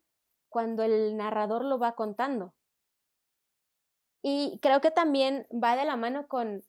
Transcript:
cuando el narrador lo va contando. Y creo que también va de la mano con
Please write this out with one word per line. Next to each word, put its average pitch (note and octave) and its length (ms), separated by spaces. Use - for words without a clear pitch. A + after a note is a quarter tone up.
cuando A3+ 340
el A3 340
narrador G#3+ 480
lo C4+ 140
va A#3 160
contando. A3 600
Y C#4+ 400
creo C#4 180
que D#4+ 100
también C#4 600
va A#3+ 240
de C#4 80
la D4 120
mano B3+ 320
con A3 400